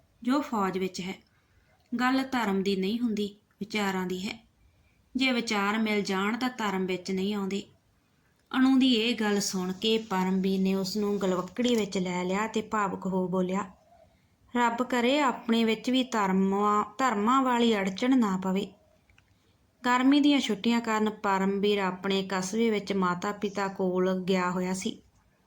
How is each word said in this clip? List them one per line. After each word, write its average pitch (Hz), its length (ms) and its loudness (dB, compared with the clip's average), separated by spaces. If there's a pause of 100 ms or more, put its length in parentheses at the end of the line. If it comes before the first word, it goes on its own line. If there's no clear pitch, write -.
(220)
ਜੋ 262 180 2
ਫੌਜ 190 380 -2
ਵਿੱਚ 185 220 -4
ਹੈ। 190 140 -8 (880)
ਗੱਲ 262 220 2 (100)
ਧਰਮ 202 300 0
ਦੀ 196 140 0
ਨਹੀਂ 196 240 -2
ਹੁੰਦੀ, 208 360 -2 (240)
ਵਿਚਾਰਾਂ 196 460 -2
ਦੀ 185 220 -4
ਹੈ। - 200 -14 (680)
ਜੇ 262 160 2
ਵਿਚਾਰ 220 460 0
ਮਿਲ 214 240 0
ਜਾਣ 196 340 0
ਤਾਂ 247 220 -2
ਧਰਮ 190 280 -2
ਵਿੱਚ 180 240 -4
ਨਹੀਂ 190 240 -2
ਆਉਂਦੇ।" 196 280 -4 (920)
ਅਨੂ 262 220 6
ਦੀ 262 160 6
ਇਹ 226 200 2
ਗੱਲ 208 260 0
ਸੁਣ 185 320 -2
ਕੇ 220 260 2
ਪਰਮਵੀਰ 190 600 0
ਨੇ 190 140 2
ਉਸ 190 220 -2
ਨੂੰ 202 260 0
ਗਲਵੱਕੜੀ 190 540 0
ਵਿੱਚ 196 220 -2
ਲੈ 180 260 -2
ਲਿਆ 190 220 -2
ਤੇ 220 160 -4
ਭਾਵੁਕ 196 440 -4
ਹੋ 185 220 -2
ਬੋਲਿਆ, 185 420 -2 (880)
ਰੱਬ 240 240 0
ਕਰੇ 247 380 0
ਆਪਣੇ 233 440 0
ਵਿੱਚ 220 260 0
ਵੀ 254 140 2
ਧਰਮਾਂ, 202 800 2 (140)
ਧਰਮਾਂ 247 440 2
ਵਾਲੀ 233 320 2
ਅੜਚਣ 202 440 0
ਨਾ 196 240 2
ਪਵੇ। 190 240 -2 (1200)
ਗਰਮੀ 254 340 6
ਦੀਆਂ 285 200 6
ਛੁੱਟੀਆਂ 233 400 0
ਕਾਰਨ 220 300 0
ਪਰਮਵੀਰ 202 680 0
ਆਪਣੇ 190 500 -2
ਕਸਬੇ 208 420 0
ਵਿੱਚ 202 220 -2
ਮਾਤਾ-ਪਿਤਾ 196 760 -2
ਕੋਲ 185 540 0
ਗਿਆ 180 280 0
ਹੋਇਆ 185 240 -4
ਸੀ। - 280 -8 (440)